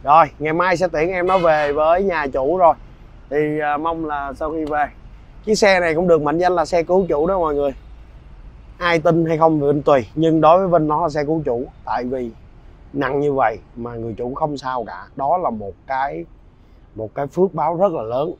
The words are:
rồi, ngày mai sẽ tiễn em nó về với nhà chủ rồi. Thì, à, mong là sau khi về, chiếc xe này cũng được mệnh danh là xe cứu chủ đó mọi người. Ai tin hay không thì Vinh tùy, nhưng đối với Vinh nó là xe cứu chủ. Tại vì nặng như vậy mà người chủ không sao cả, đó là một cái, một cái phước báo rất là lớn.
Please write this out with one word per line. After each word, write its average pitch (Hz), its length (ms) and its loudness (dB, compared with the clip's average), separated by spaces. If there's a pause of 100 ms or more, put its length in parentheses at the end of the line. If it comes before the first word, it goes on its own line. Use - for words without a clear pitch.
rồi, 151 220 6 (120)
ngày 151 140 -2
mai 175 240 0
sẽ 175 120 0
tiễn 160 200 0
em 180 180 -2
nó 190 120 2
về 151 340 2
với 156 300 2
nhà 165 240 -2
chủ 139 320 -2
rồi. 165 160 6 (560)
Thì, 151 300 -2
à, 147 160 -2
mong 165 300 -4
là 143 260 -6
sau 156 180 -8
khi 160 140 -6
về, 147 220 -2 (580)
chiếc 214 100 2
xe 196 260 4
này 170 140 0
cũng 175 140 0
được 160 140 4
mệnh 151 160 0
danh 180 140 2
là 170 120 0
xe 170 180 0
cứu 180 260 2
chủ 156 180 0
đó 190 120 0
mọi 156 160 -2
người. 143 200 -2 (1040)
Ai 175 220 0
tin 165 260 2
hay 160 120 0
không 156 220 4
thì 143 60 0
Vinh 147 160 2
tùy, 139 320 4
nhưng 160 260 2
đối 156 180 6
với 175 220 2
Vinh 156 80 0
nó 151 140 0
là 170 60 0
xe 147 160 -2
cứu 156 200 -2
chủ. 127 200 -2 (200)
Tại 120 200 -4
vì 123 260 -6 (600)
nặng 139 280 -2
như 147 120 0
vậy 113 260 0 (180)
mà 120 180 -10
người 113 200 -8
chủ 120 200 -8
không 147 220 -4
sao 131 300 -6
cả, 98 200 -14 (100)
đó 143 200 0
là 170 140 -2
một 104 220 -10 (140)
cái, 139 380 -6 (720)
một 107 200 -10
cái 143 120 -6
phước 175 280 0
báo 156 220 -2
rất 185 160 2
là 147 100 -6
lớn. 127 380 -4